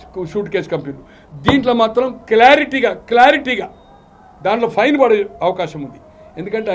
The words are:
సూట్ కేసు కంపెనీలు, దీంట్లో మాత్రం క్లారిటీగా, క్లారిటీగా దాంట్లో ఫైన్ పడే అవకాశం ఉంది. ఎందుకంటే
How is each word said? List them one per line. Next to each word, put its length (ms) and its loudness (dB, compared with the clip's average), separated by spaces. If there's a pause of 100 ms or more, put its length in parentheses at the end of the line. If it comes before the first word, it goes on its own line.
(340)
సూట్ 200 -6
కేసు 200 -4
కంపెనీలు, 300 -10 (420)
దీంట్లో 280 2 (100)
మాత్రం 240 0 (220)
క్లారిటీగా, 600 4 (180)
క్లారిటీగా 580 2 (800)
దాంట్లో 220 -2 (100)
ఫైన్ 240 2
పడే 180 4 (260)
అవకాశం 420 -6
ఉంది. 120 -20 (400)
ఎందుకంటే 360 -4